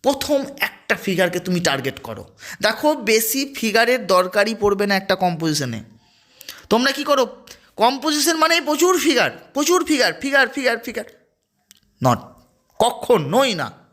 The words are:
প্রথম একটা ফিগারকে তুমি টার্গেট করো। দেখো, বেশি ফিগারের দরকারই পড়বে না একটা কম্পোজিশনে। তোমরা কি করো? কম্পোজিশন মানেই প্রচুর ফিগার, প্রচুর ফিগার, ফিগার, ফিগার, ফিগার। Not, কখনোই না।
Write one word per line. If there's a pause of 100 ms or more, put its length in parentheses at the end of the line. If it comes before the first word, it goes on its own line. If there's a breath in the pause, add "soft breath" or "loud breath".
প্রথম (140)
একটা
ফিগারকে
তুমি
টার্গেট
করো। (260 loud breath)
দেখো,
বেশি
ফিগারের
দরকারই
পড়বে
না
একটা
কম্পোজিশনে। (840 loud breath)
তোমরা
কি
করো? (300 loud breath)
কম্পোজিশন
মানেই
প্রচুর
ফিগার, (220)
প্রচুর
ফিগার,
ফিগার,
ফিগার,
ফিগার। (1000)
Not, (640)
কখনোই
না।